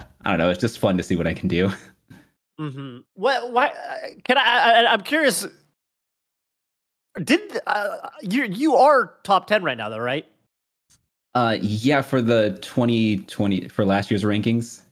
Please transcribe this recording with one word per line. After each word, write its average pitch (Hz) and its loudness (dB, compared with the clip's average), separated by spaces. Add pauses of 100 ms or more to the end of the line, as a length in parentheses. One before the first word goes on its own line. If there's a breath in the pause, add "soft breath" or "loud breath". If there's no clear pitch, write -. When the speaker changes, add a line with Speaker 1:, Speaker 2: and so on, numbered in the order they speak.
(260)
Speaker 1:
I 98 -2
don't 87 0
know. 85 2
It's 90 0
just - -4
fun 98 2
to 85 -2
see 95 -2
what 82 0
I 82 -2
can - -4
do. 90 2
<laughs> - -20
Speaker 2:
Mm-hmm. 139 -12 (160)
What, 240 -2
why, 254 2
uh, - -12 (180)
can 254 2
I, 277 4
I, 233 4
I, 247 4
I'm 220 0
curious. 285 0 (1800)
Did, 349 -2
uh, 208 -4 (120)
you, 226 -2
you 247 0
are 254 4
top 190 2
ten 208 0
right 135 -4
now, 107 -6
though, 110 -8
right? 123 -4 (1080)
Speaker 1:
Uh, 117 2
yeah, 110 2
for 131 0
the 110 2
twenty 113 0
twenty, 98 -4
for - -2
last 98 2
year's 101 0
rankings, 110 -2 (100)